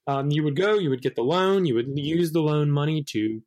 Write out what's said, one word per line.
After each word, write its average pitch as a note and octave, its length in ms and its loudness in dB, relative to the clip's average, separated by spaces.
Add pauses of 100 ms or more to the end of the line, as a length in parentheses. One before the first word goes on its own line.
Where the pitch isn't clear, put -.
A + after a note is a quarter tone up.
Um, C#3 220 -2
you D3+ 140 0
would D3 120 0
go, G3+ 200 2
you F3+ 160 0
would B2+ 100 -2
get B2+ 140 -2
the A#2 80 -2
loan, F#3 420 2
you C#3 80 0
would C3 240 -2
use D#3 340 0
the E3 80 0
loan D3+ 300 2
money D3 360 0
to A2 420 -4